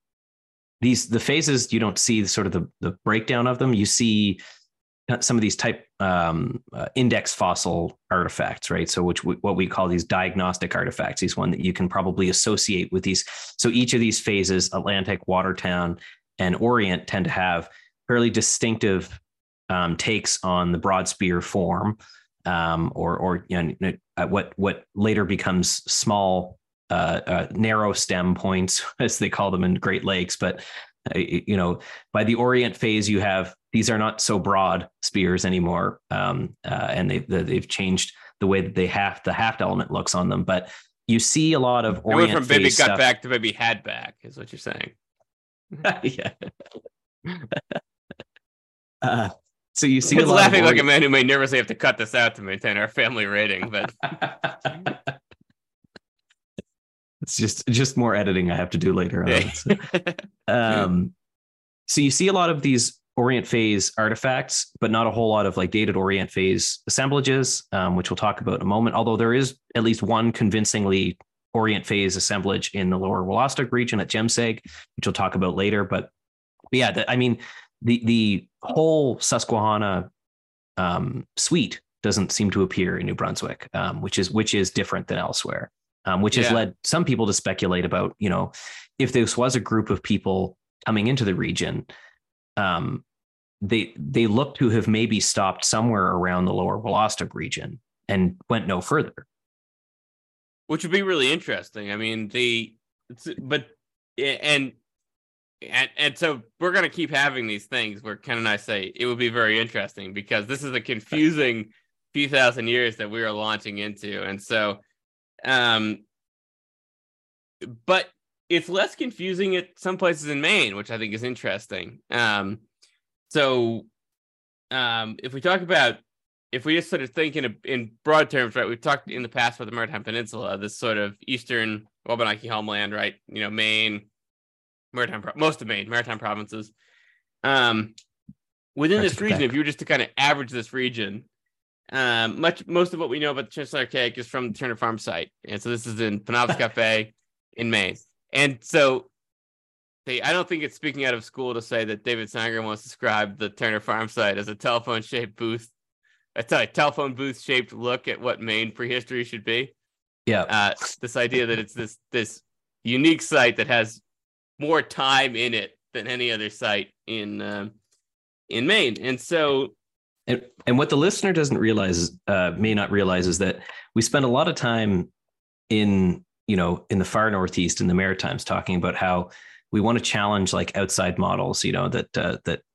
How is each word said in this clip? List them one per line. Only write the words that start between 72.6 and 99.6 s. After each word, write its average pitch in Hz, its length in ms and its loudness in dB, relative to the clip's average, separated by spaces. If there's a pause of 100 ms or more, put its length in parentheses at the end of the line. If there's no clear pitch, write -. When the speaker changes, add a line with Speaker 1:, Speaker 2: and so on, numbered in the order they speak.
Speaker 1:
in 95 160 0
the 92 80 2
lower 95 260 0
Wolastoq 120 480 0
region 120 280 0
at 92 80 -2
Jemseg, 113 540 0 (340)
which - 100 -8
we'll 95 80 0
talk 95 220 -2
about 92 200 0
later. 101 280 2
But, - 260 -4 (640)
but 127 80 2
yeah, 117 120 4
the, 110 200 -2
I 123 60 2
mean, 123 200 2 (460)
the, 117 220 2
the 110 420 2 (160)
whole 156 560 2
Susquehanna, 107 880 0 (680)
um, 92 580 -2
suite - 460 0 (200)
doesn't 101 300 0
seem 104 200 0
to 98 120 2
appear 92 340 0
in 92 80 -4
New 98 100 -4
Brunswick, - 580 -8
um, 98 280 -4
which 95 160 -4
is, 92 140 0
which 107 240 0
is 98 160 2
different 95 360 -4
than 101 100 -4
elsewhere, - 520 -6 (360)
um, 92 160 2
which 104 140 2
has 120 100 4
Speaker 2:
Yeah. 117 80 2
Speaker 1:
led 110 220 0 (100)
some 170 180 2
people 117 240 2
to 101 60 2
speculate 90 500 0
about, 92 360 -2
you 104 100 0
know, 87 240 -2 (440)
if 127 140 0
this 117 240 2
was 123 220 2
a - 20 2
group 107 300 0
of 98 120 0
people 95 560 0 (280)
coming 107 220 2
into 127 180 2
the 95 100 2
region, 82 500 -4 (720)
um, 92 480 -2 (580)
they, 104 360 0
they 113 300 2
look 123 280 2
to 127 140 2
have 110 180 2
maybe 110 320 2
stopped 95 460 0
somewhere 113 400 2
around 90 400 2
the 95 80 2
lower 98 260 -2
Wolastoq 104 560 0
region - 440 -8 (280)
and 92 280 2 (140)
went 110 180 0
no 90 140 -2
further. - 320 -2 (1500)